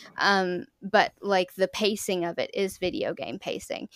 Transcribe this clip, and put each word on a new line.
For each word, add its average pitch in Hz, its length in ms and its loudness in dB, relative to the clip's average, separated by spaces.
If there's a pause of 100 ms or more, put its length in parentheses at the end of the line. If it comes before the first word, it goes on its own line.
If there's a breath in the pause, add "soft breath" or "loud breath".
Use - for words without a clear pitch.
(180 loud breath)
um, 185 480 2 (160)
but, 196 300 4 (100)
like, 185 340 2
the 185 120 2
pacing 196 560 0
of 170 160 -4
it - 140 -2
is 190 240 -2
video 175 360 -2
game - 240 -8
pacing. - 580 -8